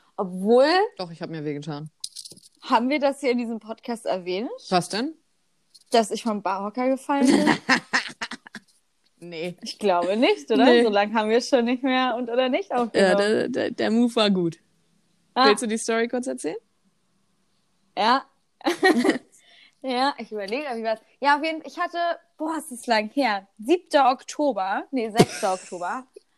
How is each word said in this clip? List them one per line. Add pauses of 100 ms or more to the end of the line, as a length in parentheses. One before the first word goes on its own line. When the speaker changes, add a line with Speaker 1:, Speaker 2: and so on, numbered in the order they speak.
(160)
Speaker 1:
Obwohl (320)
Speaker 2:
Doch,
ich
hab
mir
wehgetan. (720)
Speaker 1:
Haben
wir
das
hier
in
diesem
Podcast
erwähnt? (220)
Speaker 2:
Was
denn? (800)
Speaker 1:
Dass
ich
vom
Barhocker
gefallen
bin?
Speaker 2:
<laughs> (1600)
Nee.
Speaker 1:
Ich
glaube
nicht,
oder?
Speaker 2:
Nee.
Speaker 1:
So
lange
haben
wir
schon
nicht
mehr
und
oder
nicht
Speaker 2:
Ja,
Speaker 1:
aufgenommen.
Speaker 2:
der,
der,
der
Move
war
gut. (760)
Speaker 1:
Ah.
Speaker 2:
Willst
du
die
Story
kurz
erzählen? (1400)
Speaker 1:
Ja. (380)
<laughs> (600)
Ja,
ich
überlege, (100)
wie
war's. (220)
Ja,
auf
jeden
Fall,
ich
hatte, (400)
boah,
es
ist
lang
her. (120)
Siebter
Oktober,
nee,
sechster
Oktober. (340)